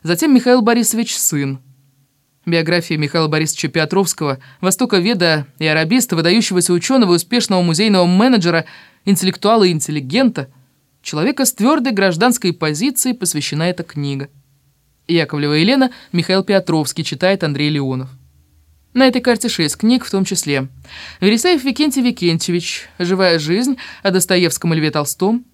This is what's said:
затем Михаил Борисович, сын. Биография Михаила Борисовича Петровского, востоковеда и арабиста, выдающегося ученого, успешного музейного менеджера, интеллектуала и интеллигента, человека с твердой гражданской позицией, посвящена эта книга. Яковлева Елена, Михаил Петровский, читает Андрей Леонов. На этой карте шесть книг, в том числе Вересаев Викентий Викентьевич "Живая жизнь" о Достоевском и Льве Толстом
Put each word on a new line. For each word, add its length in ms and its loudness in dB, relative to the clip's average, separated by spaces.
затем 280 0
Михаил 300 4
Борисович, 540 0
сын. 420 -4
Биография 500 0
Михаила 300 0
Борисовича 400 -2
Петровского, 720 -2
востоковеда 880 0
и 80 -2
арабиста, 480 0
выдающегося 580 2
ученого, 420 2
успешного 480 0
музейного 440 2
менеджера, 580 2
интеллектуала 600 2
и 80 4
интеллигента, 760 -2
человека 420 -2
с 80 0
твердой 400 0
гражданской 600 0
позицией, 640 -2
посвящена 480 -4
эта 180 -4
книга. 460 -6
Яковлева 460 0
Елена, 360 4
Михаил 320 0
Петровский, 580 0
читает 400 -2
Андрей 280 -2
Леонов. 380 -4
На 140 4
этой 140 2
карте 280 0
шесть 280 -2
книг, 280 2
в 60 -12
том 140 0
числе 440 -4
Вересаев 420 2
Викентий 400 0
Викентьевич 880 -2
"Живая 400 2
жизнь" 380 0
о 80 0
Достоевском 640 0
и 20 0
Льве 140 0
Толстом 640 -2